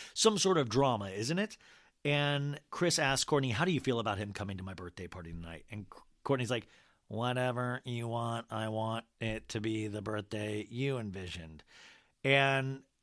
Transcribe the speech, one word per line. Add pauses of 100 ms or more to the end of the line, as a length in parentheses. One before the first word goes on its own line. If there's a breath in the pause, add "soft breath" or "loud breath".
(140)
some
sort
of
drama,
isn't
it?" (460 loud breath)
And (100)
Kris
asks
Kourtney,
"How
do
you
feel
about
him
coming
to
my
birthday
party
tonight?"
And
K-, (220)
Kourtney's
like, (400 soft breath)
"Whatever
you
want,
I
want (140)
it
to
be
the
birthday
you
envisioned." (600 loud breath)
And (200)